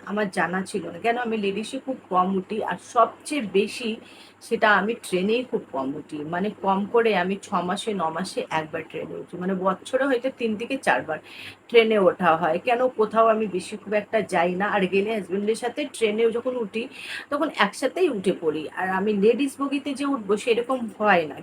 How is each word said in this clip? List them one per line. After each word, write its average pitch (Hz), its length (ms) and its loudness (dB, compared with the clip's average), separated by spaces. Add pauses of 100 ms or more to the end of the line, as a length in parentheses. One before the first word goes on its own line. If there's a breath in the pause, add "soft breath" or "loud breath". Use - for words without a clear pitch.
আমার 202 260 -2
জানা 175 300 0
ছিল 190 280 -6
না। 170 100 -12
কেন, 233 180 0
আমি 226 200 -4
লেডিসে 208 420 -4
খুব 262 180 -8 (120)
কম 185 260 2
উঠি, 196 280 -4
আর 180 140 -4 (160)
সবচেয়ে 240 480 0
বেশি 220 540 -2 (460 loud breath)
সেটা 226 280 2
আমি 202 240 4
ট্রেনেই 214 500 0
খুব 233 180 -4 (100)
কম 135 240 -4
উঠি, 151 280 -10
মানে 175 260 -4 (120)
কম 196 240 0
করে 226 300 2
আমি 185 260 0
ছ - 120 -8
মাসে, 185 400 -2
ন 170 160 -2
মাসে 170 400 -6
একবার 160 400 -4
ট্রেনে 165 260 -10
উঠি, 170 220 -12
মানে 185 160 -2
বছরে 190 500 0
হয়তো 262 340 0
তিন 226 200 -2
থেকে 233 200 -4
চারবার 151 420 0 (480 loud breath)
ট্রেনে 226 320 6
ওঠা 170 360 6
হয়। 165 240 2
কেন, 254 280 2
কোথাও 220 400 4
আমি 220 200 2
বেশি 185 300 -6
খুব 196 160 -6
একটা 208 280 0
যাই 180 340 0
না, 190 100 0
আর 202 200 0
গেলে 196 280 0
হাজব্যান্ডের 202 420 -2
সাথে 240 260 -4 (120)
ট্রেনেও 226 380 2
যখন 240 240 -4
উঠি 226 280 -4 (460 loud breath)
তখন 294 280 0
একসাথেই 285 520 2
উঠে 196 320 0
পড়ি। 151 340 -2
আর 185 140 -2
আমি 190 240 0
লেডিস 226 480 4
বগিতে 277 320 -2
যে 269 120 -4
উঠবো 220 320 0
সেরকম 240 420 0 (180)
হয় 190 280 4
না, 139 180 -10